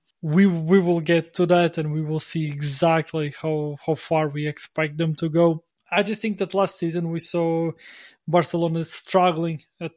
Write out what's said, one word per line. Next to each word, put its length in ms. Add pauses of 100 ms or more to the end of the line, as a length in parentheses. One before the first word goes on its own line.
(200)
We, 240
we 360
will 200
get 340
to 120
that, 320
and 140
we 100
will 180
see 260
exactly 920
how, 460
how 80
far 340
we 180
expect 520
them 160
to 160
go. 340 (260)
I 120
just 180
think 180
that 140
last 260
season 320
we 100
saw 520 (560)
Barcelona 560
struggling 800 (180)
at 160